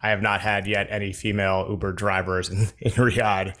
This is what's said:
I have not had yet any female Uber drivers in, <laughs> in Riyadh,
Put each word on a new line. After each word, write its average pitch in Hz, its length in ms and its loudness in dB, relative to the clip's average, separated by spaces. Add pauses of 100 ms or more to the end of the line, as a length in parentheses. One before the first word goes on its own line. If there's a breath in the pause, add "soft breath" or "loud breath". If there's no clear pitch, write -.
I 107 100 0
have 101 100 0
not 101 180 2
had 101 260 0
yet 101 260 0
any 104 200 -4
female 98 580 0
Uber 98 240 -2
drivers 92 560 -2
in, 98 100 -4
<laughs> 107 200 -2
in 110 140 0
Riyadh, 104 680 2